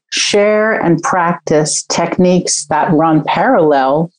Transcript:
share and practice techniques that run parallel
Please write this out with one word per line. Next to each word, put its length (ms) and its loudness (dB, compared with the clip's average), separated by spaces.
share 680 0
and 220 0
practice 840 -2
techniques 840 -2
that 260 -2
run 300 2
parallel 960 0